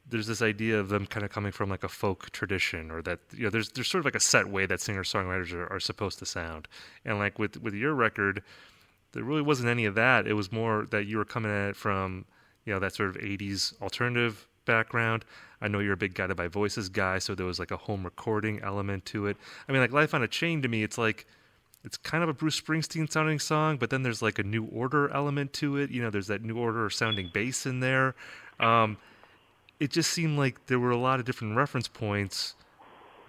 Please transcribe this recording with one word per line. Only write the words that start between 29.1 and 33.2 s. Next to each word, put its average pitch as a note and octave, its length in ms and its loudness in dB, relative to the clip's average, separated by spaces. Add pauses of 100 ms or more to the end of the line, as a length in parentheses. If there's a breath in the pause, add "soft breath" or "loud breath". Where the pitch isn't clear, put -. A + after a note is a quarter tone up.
it C#3 100 0
just D#3+ 200 2
seemed D#3+ 280 2
like C3+ 280 0
there B2+ 120 4
were B2 120 4
a A#2+ 80 6
lot B2+ 220 4
of A#2+ 40 -4
different A2+ 320 -2
reference C3+ 320 2
points G2+ 640 -2 (760)